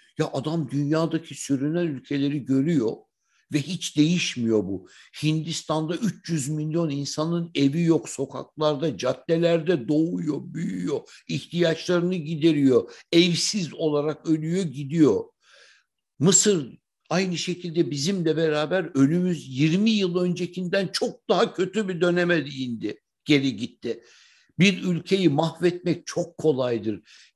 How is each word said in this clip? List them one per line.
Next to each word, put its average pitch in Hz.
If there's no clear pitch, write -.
Ya 156
adam 151
dünyadaki 156
sürünen 151
ülkeleri 139
görüyor. 135
Ve 147
hiç -
değişmiyor 123
bu. 92
Hindistan'da 156
üç -
yüz 147
milyon 156
insanın 160
evi 139
yok, 165
sokaklarda, 139
caddelerde 165
doğuyor, 160
büyüyor, 160
ihtiyaçlarını 170
gideriyor, 147
evsiz 175
olarak 151
ölüyor, 160
gidiyor. 139
Mısır 175
aynı 180
şekilde 170
bizimle 156
beraber 160
önümüz 139
yirmi 175
yıl 190
öncekinden 180
çok -
daha 208
kötü 190
bir 180
döneme 175
indi, 131
geri 139
gitti. 113
Bir 185
ülkeyi 180
mahvetmek 165
çok -
kolaydır. 123